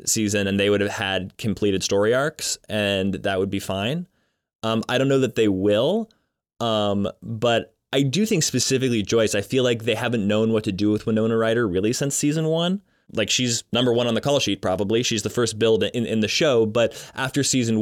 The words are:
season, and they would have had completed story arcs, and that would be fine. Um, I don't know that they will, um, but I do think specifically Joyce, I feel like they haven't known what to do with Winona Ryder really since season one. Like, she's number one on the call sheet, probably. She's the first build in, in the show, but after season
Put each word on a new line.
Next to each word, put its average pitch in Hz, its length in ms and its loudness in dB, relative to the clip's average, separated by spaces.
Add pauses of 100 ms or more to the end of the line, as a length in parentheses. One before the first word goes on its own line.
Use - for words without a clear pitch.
season, 104 420 0
and 98 140 0
they 101 100 4
would 101 100 4
have 101 120 -2
had 95 460 -4
completed 98 440 0
story 104 320 2
arcs, - 420 -4 (120)
and 101 460 0
that 98 240 -2
would 98 120 0
be 98 100 -4
fine. 113 460 -4 (560)
Um, 113 260 0
I 127 100 0
don't 135 100 2
know 139 120 4
that 131 160 -2
they 110 120 4
will, 107 640 0 (500)
um, 104 480 0 (140)
but 113 520 -2 (180)
I 139 100 2
do 143 240 0
think 202 160 2
specifically 123 600 0
Joyce, 113 320 2
I 104 60 0
feel 127 240 0
like 117 200 -2
they 113 100 0
haven't 117 340 -2
known 110 240 2
what 107 120 0
to 107 80 -2
do 101 180 0
with 107 160 -2
Winona 113 300 0
Ryder 113 300 2
really 95 280 0
since 139 200 -2
season 151 300 0
one. 170 380 -2 (300)
Like, 104 180 -2
she's 120 420 0
number 120 200 2
one 120 140 2
on 117 80 0
the 107 60 0
call 139 180 2
sheet, 101 240 -2
probably. 101 400 0
She's 113 220 -2
the - 60 -6
first 113 280 -2
build 110 240 4
in, 113 240 -2
in 110 140 0
the 107 80 0
show, 127 380 2
but 113 280 0 (220)
after 131 260 -2
season 117 400 0